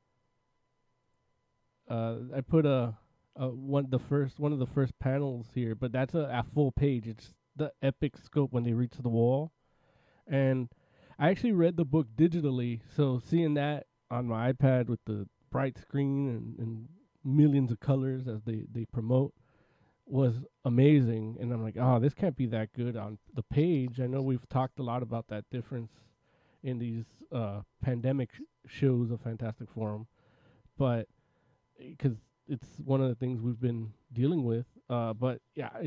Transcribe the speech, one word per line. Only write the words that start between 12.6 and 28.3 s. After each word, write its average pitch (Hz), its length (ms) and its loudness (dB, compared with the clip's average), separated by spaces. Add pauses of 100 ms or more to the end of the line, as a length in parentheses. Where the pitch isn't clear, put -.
so 131 300 2
seeing 160 280 2
that 143 320 -2 (260)
on 123 160 -2
my 117 240 0
iPad 127 360 4
with 120 180 -2
the 104 220 -6 (220)
bright 131 280 -4
screen 139 520 -2
and, 113 300 -8
and 113 280 -8 (360)
millions 139 480 6
of 113 80 -4
colors 131 480 -2
as 107 160 -6
they, 110 280 -6
they 117 140 -6
promote 123 480 0 (720)
was 127 300 2 (300)
amazing. 120 760 4
And 117 140 -4
I'm 113 100 -4
like, 110 160 -6
"Oh, 127 200 4
this 143 140 2
can't - 220 -2
be 131 120 -2
that 110 260 -4
good 120 240 -4
on 104 200 -8 (160)
the 110 100 -6
page." 135 580 0
I 123 60 -2
know 135 140 -4
we've 131 280 -2
talked 131 300 -2
a 135 40 -6
lot 120 200 -4
about 117 260 -8
that 107 220 -8
difference 120 400 -10 (720)
in 127 160 -6
these, 113 260 -6 (260)
uh, 104 300 -6 (200)
pandemic 127 520 -2